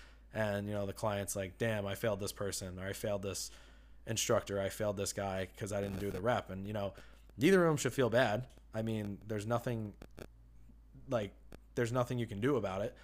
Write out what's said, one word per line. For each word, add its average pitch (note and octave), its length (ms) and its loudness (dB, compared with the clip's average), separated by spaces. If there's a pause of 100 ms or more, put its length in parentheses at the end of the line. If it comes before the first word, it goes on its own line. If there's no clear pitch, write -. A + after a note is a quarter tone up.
(340)
And, G#2 340 0
you G#2 60 -2
know, G2+ 120 0
the G2 80 -2
client's G2+ 420 -2
like, F#2+ 220 -4
"Damn, A2 280 0
I G2 100 -2
failed G2+ 260 0
this G2 100 -2
person," F#2 480 -6
or, F#2+ 80 -6
"I G2 60 -2
failed G2+ 300 -2
this F#2+ 280 -6 (560)
instructor, G#2 540 2
I F#2+ 80 0
failed G#2 260 0
this G2 160 0
guy F#2+ 460 -2
'cause G2+ 160 -4
I G2+ 80 0
didn't G2 180 -2
do G2+ 120 -2
the F#2 100 -4
rep." A2 280 2
And, F#2+ 160 -6
you G#2 80 -4
know, G2+ 200 -2 (440)
neither F3 280 8
of D#3+ 40 6
them D3+ 80 4
should A#2+ 160 0
feel B2 160 4
bad. A#2 380 4 (260)
I A2 80 0
mean, G#2+ 360 -2 (100)
there's G#2 180 -4
nothing, A#2 480 -2 (1160)
like, G#2+ 240 -2 (420)
there's A#2+ 160 2
nothing B2 260 2
you A#2 100 0
can G2+ 120 -6
do C3+ 160 4
about G2 260 0
it. A2+ 220 -4